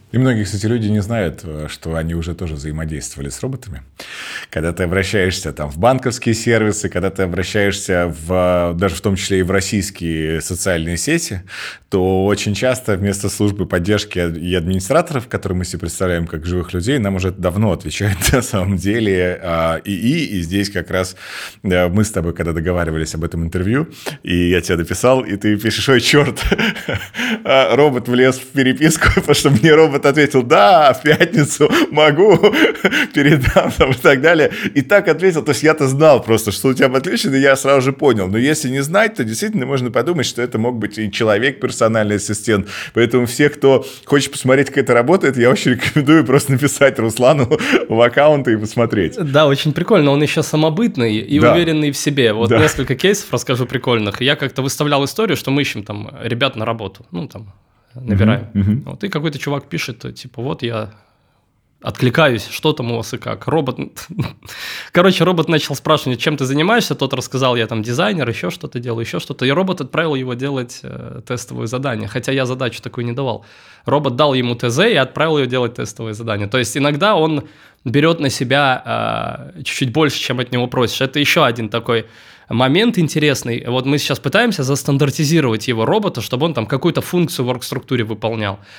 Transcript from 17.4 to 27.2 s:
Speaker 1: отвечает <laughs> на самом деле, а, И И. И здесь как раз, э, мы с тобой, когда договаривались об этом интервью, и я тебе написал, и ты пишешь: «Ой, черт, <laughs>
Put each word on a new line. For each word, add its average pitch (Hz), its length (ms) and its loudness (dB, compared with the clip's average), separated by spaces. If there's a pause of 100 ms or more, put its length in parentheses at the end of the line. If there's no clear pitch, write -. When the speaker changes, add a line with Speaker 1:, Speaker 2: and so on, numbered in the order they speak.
Speaker 1:
отвечает 87 500 -2
<laughs> - 80 2
на 127 100 2
самом 95 360 -2
деле, 95 640 0
а, 82 400 -2
И 101 80 -6
И. 107 460 -2
И 87 60 -2
здесь 98 260 -2
как 90 200 -6
раз, 92 280 -2 (460)
э, 90 260 4
мы 104 160 2
с - 60 -4
тобой, 85 220 -2
когда 82 200 -4
договаривались 80 640 -2
об 80 100 -4
этом 82 180 -4
интервью, 95 460 -2 (340)
и 87 260 2
я 90 120 4
тебе 87 160 0
написал, 120 480 2
и 98 120 -4
ты 104 200 0
пишешь: 110 320 -2
«Ой, 127 120 6
черт, 143 380 0 (540)
<laughs> 226 500 -6